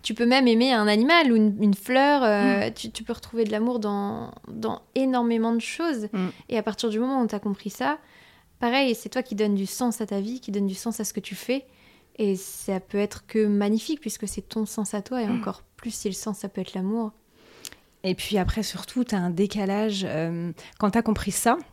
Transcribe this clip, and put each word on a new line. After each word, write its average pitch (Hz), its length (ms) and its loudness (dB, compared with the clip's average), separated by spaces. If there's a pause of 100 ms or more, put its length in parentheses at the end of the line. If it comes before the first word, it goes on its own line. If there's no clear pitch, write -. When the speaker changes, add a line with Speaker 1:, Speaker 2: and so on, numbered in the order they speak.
Speaker 1:
Tu 220 120 -4
peux 233 120 2
même 254 200 6
aimer 240 260 6
un 214 140 4
animal 254 460 6
ou - 20 6
une, 214 260 6
une 202 140 6
fleur. 269 480 4
Euh, 202 460 4
Speaker 2:
Mm. 226 60 -6
Speaker 1:
tu, 226 180 -10
tu - 100 -12
peux 233 100 -6
retrouver 226 300 -4
de 208 80 2
l'amour 226 300 0
dans, 202 520 -4 (140)
dans 220 360 -8 (120)
énormément 233 600 2
de 233 60 2
choses. 294 520 -4
Speaker 2:
Mm. 185 140 0 (240)
Speaker 1:
Et 247 80 -2
à 214 40 -2
partir 226 260 -4
du 214 120 -2
moment 262 200 0
où 233 60 2
t'as 208 140 -4
compris 202 300 -6
ça, 285 280 -4 (640)
pareil, 247 340 2
c'est 220 140 -10
toi 247 160 -4
qui - 100 -8
donnes 208 220 2
du 196 100 0
sens 240 340 -2
à 214 60 -2
ta 202 140 -4
vie, 233 180 -6
qui 214 140 -10
donne 202 160 0
du 190 60 -4
sens 226 260 -6
à 208 40 -4
ce - 80 -6
que - 80 -6
tu - 140 -12
fais. 262 300 -4 (540)
Et 202 180 2
ça 190 440 -6
peut - 160 -8
être 202 300 -4
que 220 200 0
magnifique 208 540 0
puisque - 260 -8
c'est - 140 -8
ton 220 240 -4
sens 208 300 -6
à 202 80 -4
toi 254 180 -4
et 220 60 -2
Speaker 2:
Mm. 233 120 0
Speaker 1:
encore 202 240 -6 (140)
plus 226 180 -10
si - 140 -6
le 190 60 -4
sens, 208 240 -6
ça 202 100 -10
peut 196 140 -6
être - 100 -10
l'amour. 214 400 -4 (920)
Speaker 2:
Et 185 100 0
puis 202 240 -2
après, 196 240 0
surtout, 196 420 -4
t'as 214 140 0
un 180 100 0
décalage, 196 800 0
euh, 165 420 -2 (280)
quand 208 100 2
t'as 226 140 4
compris 214 280 0
ça 240 280 2 (140)